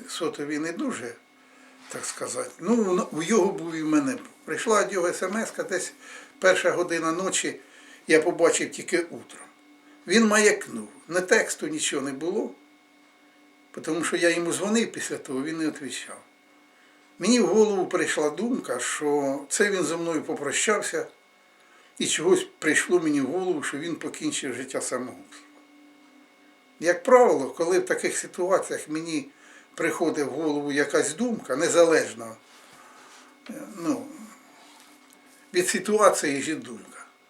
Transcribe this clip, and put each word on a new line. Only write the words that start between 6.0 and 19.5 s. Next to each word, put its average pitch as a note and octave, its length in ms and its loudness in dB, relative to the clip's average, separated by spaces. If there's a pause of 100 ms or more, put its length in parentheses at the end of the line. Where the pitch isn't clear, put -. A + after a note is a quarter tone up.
перша F#3 320 4
година D#3+ 420 0
ночі, E3+ 480 -2 (460)
я D#3 160 6
побачив D#3+ 480 2
тільки E3 280 -4
утром. C#3+ 460 -10 (640)
Він A3+ 200 6
маякнув, G#3 640 2 (200)
не E3+ 120 0
тексту, F#3 460 2
нічого D3+ 360 -4
не C#3 100 -6
було, F3+ 420 -4 (1300)
тому D#3+ 220 -4
що F#3 120 -2
я E3+ 140 4
йому E3+ 220 0
дзвонив G#3 400 0
після - 240 -8
того, C3 260 -6
він D#3+ 160 -6
не D#3+ 80 -2
відповідав. - 540 -10 (960)
Мені A#3 220 4
в G3 60 4
голову G3 400 4
прийшла D3+ 440 0
думка, E3+ 500 -4
що C#3+ 680 0
це G#3 220 2